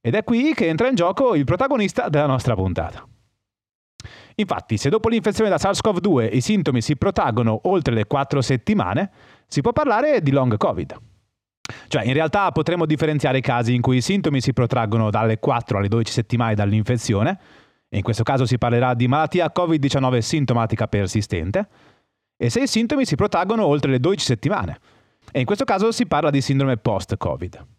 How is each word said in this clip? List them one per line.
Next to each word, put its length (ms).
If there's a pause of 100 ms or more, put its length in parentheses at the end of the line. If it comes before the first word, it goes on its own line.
ed 140
è 100
qui 300
che 140
entra 200
in 60
gioco 400
il 100
protagonista 640
della 180
nostra 280
puntata. 520 (1300)
Infatti, 380
se 140
dopo 180
l'infezione 400
da 80
sars 240
cov 180
due 280
i 160
sintomi 400
si 160
protraggono 680
oltre 300
le 120
quattro 360
settimane, 680 (360)
si 160
può 100
parlare 480
di 100
long 280
covid. 360 (920)
Cioè, 160
in 80
realtà 400
potremmo 320
differenziare 540
i 20
casi 340
in 60
cui 160
i 60
sintomi 400
si 100
protraggono 560
dalle 300
quattro 400
alle 100
dodici 240
settimane 420
dall'infezione, 840 (500)
e 80
in 60
questo 220
caso 200
si 140
parlerà 340
di 160
malattia 420
covid 300
diciannove 400
sintomatica 680
persistente, 840 (680)
e 140
se 100
i 60
sintomi 400
si 100
protraggono 480
oltre 260
le 100
dodici 260
settimane, 520 (540)
e 80
in 60
questo 180
caso 260
si 160
parla 220
di 140
sindrome 340
post-covid. 920 (120)